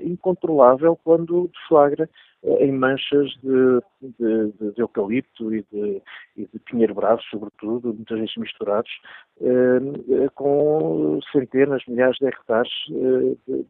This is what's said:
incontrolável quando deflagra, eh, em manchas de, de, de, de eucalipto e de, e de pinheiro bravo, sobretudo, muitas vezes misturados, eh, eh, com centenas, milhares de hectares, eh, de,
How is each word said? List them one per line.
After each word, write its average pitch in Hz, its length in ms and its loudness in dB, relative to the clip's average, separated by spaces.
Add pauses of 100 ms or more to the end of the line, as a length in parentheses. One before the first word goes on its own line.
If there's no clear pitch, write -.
incontrolável 165 1000 2
quando 170 500 2
deflagra, 151 560 2 (340)
eh, - 220 2
em 139 80 2
manchas 135 560 0 (120)
de, 131 400 2 (200)
de, 113 580 -2
de, 107 140 -6
de 117 80 -6
eucalipto 110 720 -4
e 107 180 -6
de, 104 300 -6 (340)
e 101 160 -14
de 110 80 -16
pinheiro 113 340 0
bravo, 101 360 0
sobretudo, 110 640 -8
muitas 110 260 -8
vezes 110 160 -8
misturados, - 560 -6 (500)
eh, 127 800 2
eh, 139 120 0
com 151 840 0 (120)
centenas, 135 560 0
milhares 123 300 0
de 139 100 0
hectares, 120 440 -2 (180)
eh, 131 460 0 (120)
de, 135 220 -6